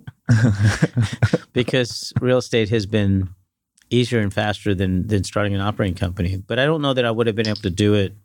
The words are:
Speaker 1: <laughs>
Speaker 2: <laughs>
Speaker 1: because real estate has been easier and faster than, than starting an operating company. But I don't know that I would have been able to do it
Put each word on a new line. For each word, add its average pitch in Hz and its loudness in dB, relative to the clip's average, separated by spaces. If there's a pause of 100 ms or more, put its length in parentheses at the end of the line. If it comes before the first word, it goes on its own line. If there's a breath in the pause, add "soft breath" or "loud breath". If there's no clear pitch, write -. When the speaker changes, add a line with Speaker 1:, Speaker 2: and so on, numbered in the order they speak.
(280)
Speaker 1:
<laughs> 110 2
Speaker 2:
<laughs> - -2
Speaker 1:
because 123 -2
real 127 2
estate 113 0
has 107 0
been 98 2 (600)
easier 120 2
and 98 -2
faster 107 -2
than, 92 0
than 104 0
starting 101 -2
an 98 -2
operating 104 -2
company. 90 -2
But 113 -4
I 135 2
don't 156 0
know 139 0
that 123 0
I 113 0
would 113 0
have 107 0
been 110 -2
able 107 -4
to 98 -2
do 104 2
it 98 0 (120)